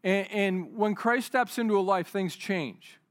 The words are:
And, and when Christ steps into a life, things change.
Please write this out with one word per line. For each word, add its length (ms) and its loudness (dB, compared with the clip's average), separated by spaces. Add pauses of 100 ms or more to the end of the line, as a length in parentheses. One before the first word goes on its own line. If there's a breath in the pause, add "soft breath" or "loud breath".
And, 260 0
and 460 0
when 180 2
Christ 320 0
steps 320 0
into 180 2
a 60 4
life, 240 2
things 300 -4
change. 640 -6 (100)